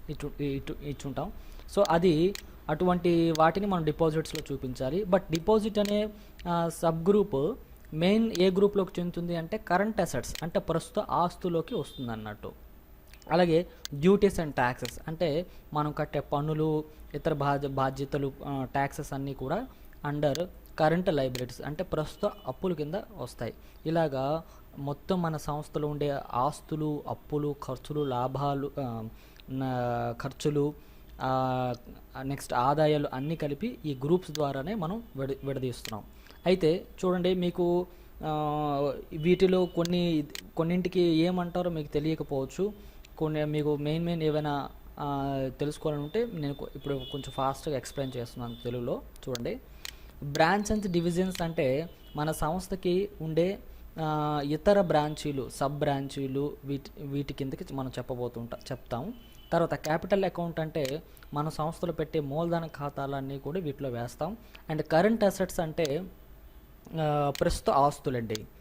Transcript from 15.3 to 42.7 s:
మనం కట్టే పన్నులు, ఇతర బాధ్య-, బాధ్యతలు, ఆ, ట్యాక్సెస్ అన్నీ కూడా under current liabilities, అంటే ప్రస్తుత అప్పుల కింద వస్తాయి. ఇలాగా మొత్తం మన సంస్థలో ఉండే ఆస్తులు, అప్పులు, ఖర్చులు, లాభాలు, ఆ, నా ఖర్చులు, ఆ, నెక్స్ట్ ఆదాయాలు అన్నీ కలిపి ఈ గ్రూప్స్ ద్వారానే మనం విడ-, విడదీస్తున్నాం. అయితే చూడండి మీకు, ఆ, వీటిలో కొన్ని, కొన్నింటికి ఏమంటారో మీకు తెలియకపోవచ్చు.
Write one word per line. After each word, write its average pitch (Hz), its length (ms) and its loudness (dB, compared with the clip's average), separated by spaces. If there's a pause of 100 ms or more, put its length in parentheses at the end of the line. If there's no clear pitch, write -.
మనం 151 200 0
కట్టే 147 280 -2
పన్నులు, 156 640 0 (300)
ఇతర 151 180 0
బాధ్య-, 143 360 2
బాధ్యతలు, 135 640 0 (120)
ఆ, 139 200 -4
ట్యాక్సెస్ 139 480 -2
అన్నీ 139 220 -4
కూడా 170 320 -2 (420)
under 147 300 2 (440)
current 165 260 4
liabilities, 127 560 0
అంటే 151 200 -4
ప్రస్తుత 156 480 -2 (140)
అప్పుల 175 260 -2
కింద 151 220 -4 (220)
వస్తాయి. 123 380 -8 (320)
ఇలాగా 156 560 0 (360)
మొత్తం 143 440 -2
మన 165 140 0
సంస్థలో 147 520 -4
ఉండే 147 300 -2 (140)
ఆస్తులు, 151 760 -2
అప్పులు, 147 460 -4 (120)
ఖర్చులు, 147 380 -4
లాభాలు, 135 640 0 (100)
ఆ, 113 280 -6 (420)
నా 123 720 0
ఖర్చులు, 147 520 0 (460)
ఆ, 127 540 0 (480)
నెక్స్ట్ 135 320 -6
ఆదాయాలు 147 580 4
అన్నీ 143 240 -2
కలిపి 156 500 -4
ఈ 139 180 -2
గ్రూప్స్ 175 260 2
ద్వారానే 147 440 -2
మనం 208 280 -4 (140)
విడ-, 135 280 -2
విడదీస్తున్నాం. 127 580 -4 (440)
అయితే 180 380 4 (200)
చూడండి 180 300 2
మీకు, 175 520 2 (380)
ఆ, 151 720 0 (180)
వీటిలో 180 540 6
కొన్ని, 170 580 2 (320)
కొన్నింటికి 180 440 2
ఏమంటారో 175 680 2
మీకు 156 180 -4
తెలియకపోవచ్చు. 151 840 -2 (460)